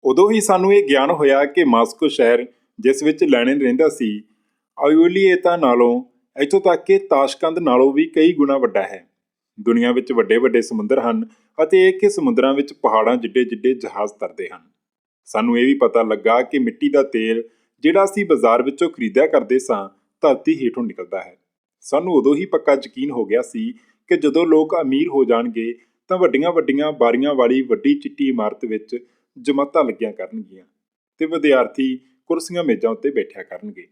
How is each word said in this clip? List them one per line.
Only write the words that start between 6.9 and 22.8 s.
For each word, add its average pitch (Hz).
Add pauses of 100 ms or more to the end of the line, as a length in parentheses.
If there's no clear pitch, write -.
ਤਾਸ਼ਕੰਦ 165
ਨਾਲੋਂ 135
ਵੀ 151
ਕਈ 165
ਗੁਣਾ 139
ਵੱਡਾ 104
ਹੈ। 95 (500)
ਦੁਨੀਆ 117
ਵਿੱਚ 123
ਵੱਡੇ-ਵੱਡੇ 117
ਸਮੁੰਦਰ 110
ਹਨ 120 (380)
ਅਤੇ 185
ਇੱਕ 190
ਹੀ 202
ਸਮੁੰਦਰਾਂ 135
ਵਿੱਚ 139
ਪਹਾੜਾਂ 110
ਜਿੱਡੇ-ਜਿੱਡੇ 120
ਜਹਾਜ਼ 107
ਤਰਦੇ -
ਹਨ। 85 (640)
ਸਾਨੂੰ 117
ਇਹ 120
ਵੀ 139
ਪਤਾ 117
ਲੱਗਾ 110
ਕਿ 135
ਮਿੱਟੀ 127
ਦਾ 139
ਤੇਲ, 113 (300)
ਜਿਹੜਾ 170
ਅਸੀਂ 196
ਬਾਜ਼ਾਰ 120
ਵਿੱਚੋਂ 143
ਖਰੀਦਿਆ 127
ਕਰਦੇ 123
ਸਾਂ, 101 (320)
ਧਰਤੀ 156
ਹੇਠੋਂ 123
ਨਿਕਲਦਾ 95
ਹੈ। 87 (440)
ਸਾਨੂੰ 170
ਉਦੋਂ 139
ਹੀ 175
ਪੱਕਾ 151
ਯਕੀਨ 135